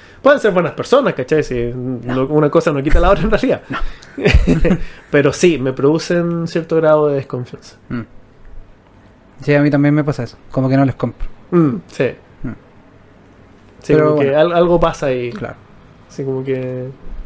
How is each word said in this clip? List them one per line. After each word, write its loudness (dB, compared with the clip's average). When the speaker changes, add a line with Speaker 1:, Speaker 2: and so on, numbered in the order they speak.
Speaker 1:
pueden 4
ser 2
buenas 0
personas, 0
¿cachai? -2
Si -4
Speaker 2:
No. -8
Speaker 1:
no, 0
una 2
cosa 2
no -2
quita 4
la 4
otra 2
en 0
realidad. 0
Speaker 2:
No. -6
Speaker 1:
<laughs> 2
Pero 2
sí, 2
me -2
producen 0
cierto -4
grado 4
de 0
desconfianza. -10
Speaker 2:
Mm. -6
Sí, 2
a 4
mí 4
también 2
me 0
pasa -4
eso. -16
Como -2
que 2
no 4
les 0
compro. -6
Speaker 1:
Mm, 2
sí. -4
Speaker 2:
Mm. -8
Speaker 1:
Sí, 0
Speaker 2:
Pero 4
Speaker 1:
como 2
que 2
Speaker 2:
bueno. 2
Speaker 1:
al-, 2
algo 4
pasa -2
ahí. -4
Speaker 2:
Claro. -10
Speaker 1:
Así -10
como -6
que, -6